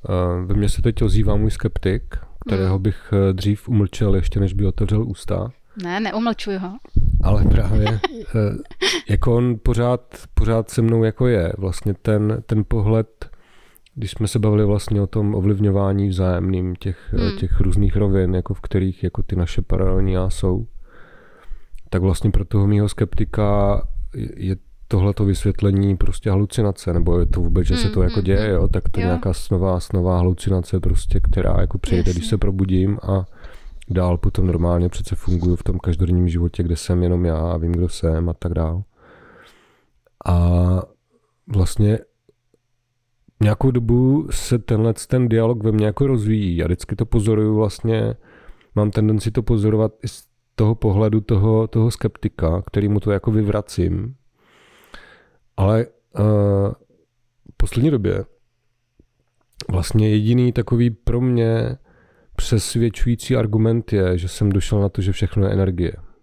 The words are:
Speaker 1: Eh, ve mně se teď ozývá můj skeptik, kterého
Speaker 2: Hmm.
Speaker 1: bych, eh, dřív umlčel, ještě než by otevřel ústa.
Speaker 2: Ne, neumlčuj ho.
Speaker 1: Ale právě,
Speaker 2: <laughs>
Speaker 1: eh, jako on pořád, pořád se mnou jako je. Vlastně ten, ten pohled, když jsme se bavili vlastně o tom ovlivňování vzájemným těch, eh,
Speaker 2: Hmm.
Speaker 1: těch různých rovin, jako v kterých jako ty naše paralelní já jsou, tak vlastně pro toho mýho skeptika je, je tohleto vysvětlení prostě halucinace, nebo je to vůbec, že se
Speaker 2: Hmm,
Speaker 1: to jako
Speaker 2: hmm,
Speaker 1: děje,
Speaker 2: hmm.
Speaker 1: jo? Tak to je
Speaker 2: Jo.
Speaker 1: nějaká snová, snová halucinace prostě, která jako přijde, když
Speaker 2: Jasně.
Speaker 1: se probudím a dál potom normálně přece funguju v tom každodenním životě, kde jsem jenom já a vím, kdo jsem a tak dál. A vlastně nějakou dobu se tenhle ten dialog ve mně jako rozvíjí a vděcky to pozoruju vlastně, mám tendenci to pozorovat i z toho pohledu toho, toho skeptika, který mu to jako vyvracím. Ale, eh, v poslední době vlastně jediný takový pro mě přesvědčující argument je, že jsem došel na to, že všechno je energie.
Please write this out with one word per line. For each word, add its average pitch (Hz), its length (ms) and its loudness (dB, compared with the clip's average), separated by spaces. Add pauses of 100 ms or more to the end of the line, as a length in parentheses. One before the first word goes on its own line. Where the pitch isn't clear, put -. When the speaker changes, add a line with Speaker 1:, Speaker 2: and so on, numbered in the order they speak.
Speaker 1:
Eh, 90 380 -2
ve 95 80 0
mně 101 140 2
se - 140 0
teď 117 200 0
ozývá 104 340 4
můj 107 140 2
skeptik, - 520 -2 (440)
kterého 95 280 0
Speaker 2:
Hmm. 95 80 -2
Speaker 1:
bych, 98 300 -2
eh, 98 200 2
dřív 95 360 -2
umlčel, 101 460 2
ještě 95 260 0
než 95 120 0
by 98 140 0
otevřel 101 420 0
ústa. 95 440 -6 (300)
Speaker 2:
Ne, 180 180 -6
neumlčuj 220 560 -4
ho. 185 160 -8 (500)
Speaker 1:
Ale - 220 4
právě, - 420 4
Speaker 2:
<laughs> - 280 0
Speaker 1:
eh, 208 420 -2 (520)
jako 117 280 2
on 120 260 0
pořád, 120 720 -2
pořád 113 360 0
se 120 120 0
mnou 113 220 2
jako 110 220 0
je. 95 320 0
Vlastně 95 360 -4
ten, 107 520 -2
ten 110 220 0
pohled, 110 600 -2 (640)
když - 160 -8
jsme 107 180 -4
se - 100 -2
bavili 107 260 2
vlastně 101 380 0
o 98 40 -2
tom 104 280 -2
ovlivňování 98 760 0
vzájemným 92 680 -2
těch, - 420 -8
eh, - 100 0
Speaker 2:
Hmm. 196 100 -6
Speaker 1:
těch - 220 0
různých 98 360 2
rovin, 95 380 2
jako 92 200 -2
v - 60 -12
kterých 95 440 -2
jako - 180 -2
ty - 140 -4
naše - 260 -2
paralelní 95 500 2
já 92 180 0
jsou, 95 360 -2 (1200)
tak 90 120 0
vlastně 95 280 0
pro 98 140 2
toho 101 220 0
mýho 104 220 2
skeptika 101 920 0 (320)
je, 117 220 -8
je 95 200 -4 (320)
tohleto 101 360 2
vysvětlení 98 720 2
prostě - 340 2
halucinace, 101 640 0
nebo 85 280 2
je 87 60 2
to 87 140 0
vůbec, 87 260 2
že 92 100 2
se - 80 0
Speaker 2:
Hmm, - 100 0
Speaker 1:
to 104 80 2
jako 90 120 2
Speaker 2:
hmm, 101 100 0
Speaker 1:
děje, 95 160 2
Speaker 2:
hmm. 107 100 0
Speaker 1:
jo? 95 180 2
Tak - 200 0
to - 120 0
je 92 40 0
Speaker 2:
Jo. 92 40 0
Speaker 1:
nějaká 87 240 0
snová, 90 480 0
snová 90 360 0
halucinace 90 640 0
prostě, - 400 2
která 90 400 2
jako 92 180 0
přijde, 87 240 0
když 92 140 2
Speaker 2:
Jasně. 85 120 -4
Speaker 1:
se 107 100 0
probudím 95 640 0
a 95 220 -2 (680)
dál 90 280 0
potom - 280 0
normálně 87 420 2
přece - 280 -4
funguju 90 400 0
v - 60 -6
tom 90 160 -2
každodenním 90 500 0
životě, 87 340 -2
kde 85 140 0
jsem 87 260 -2
jenom 90 220 0
já 82 280 -2
a 85 40 -2
vím, 82 160 -2
kdo 87 160 0
jsem 82 400 -2
a 80 60 -4
tak 82 200 -6
dál. 82 280 -2 (1400)
A 87 360 2 (840)
vlastně 104 520 0 (1400)
nějakou 107 280 2
dobu 123 600 2
se - 280 -2
tenhle 110 360 0 (140)
ten 127 200 2
dialog 113 360 0
ve 110 80 2
mně 107 140 2
jako 107 200 0
rozvíjí 107 560 0
a 80 40 0
vděcky 87 300 -4
to 113 100 -2
pozoruju 107 500 2
vlastně, 110 580 -2 (600)
mám 104 160 2
tendenci 107 400 0
to 113 120 -2
pozorovat 107 500 2 (100)
i 110 60 -6
z - 160 -16 (300)
toho 110 200 2
pohledu 107 460 0
toho, 110 460 2
toho 113 240 0
skeptika, 90 760 -4
který 104 220 -2
mu 104 120 0
to 107 100 -2
jako 101 200 -2
vyvracím. 104 840 -2 (1400)
Ale, 104 240 2 (360)
eh, - 40 -4 (1300)
v - 40 -20
poslední 131 340 2
době 95 340 -2 (1500)
vlastně 107 400 2
jediný 120 420 2
takový 120 380 0
pro 120 300 -2
mě 117 560 0 (600)
přesvědčující 117 1000 0
argument 110 560 0
je, 92 260 0
že 90 100 -6
jsem 101 240 0
došel 101 280 0
na 101 80 2
to, 98 140 -4
že 98 100 0
všechno 98 340 -2
je 101 60 0
energie. 92 400 0 (300)